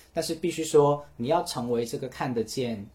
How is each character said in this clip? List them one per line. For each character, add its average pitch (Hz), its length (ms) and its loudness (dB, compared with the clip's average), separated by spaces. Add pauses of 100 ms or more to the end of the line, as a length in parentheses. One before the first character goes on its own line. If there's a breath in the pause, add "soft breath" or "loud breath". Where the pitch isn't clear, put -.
(140 loud breath)
但 165 100 -2
是 165 120 -4
必 165 160 -2
须 160 120 -6
说， 147 400 6 (120)
你 120 140 -4
要 170 140 2
成 120 280 -4
为 117 120 2
这 135 140 -6
个 139 100 -8
看 143 240 -6
得 147 120 0
见 117 400 -4 (120)